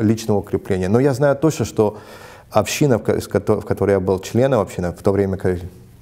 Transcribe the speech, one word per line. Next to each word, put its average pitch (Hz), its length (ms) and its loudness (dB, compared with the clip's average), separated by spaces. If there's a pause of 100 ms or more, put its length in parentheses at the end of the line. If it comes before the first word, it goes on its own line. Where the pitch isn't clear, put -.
личного 110 380 0
укрепления. 185 500 -4
Но 226 100 4
я 139 140 2
знаю 139 220 2
точно, 143 300 0
что 104 320 0 (540)
община, 110 460 2
в - 60 -4
ко-, - 180 0
с - 60 -8
кото-, 101 340 0
в - 40 -12
которой 98 260 0
я 98 80 4
был 92 200 0
членом 123 400 0
общины, 95 320 -4
в 165 100 -12
то 101 100 2
время, 98 260 0
когда 90 220 -2 (420)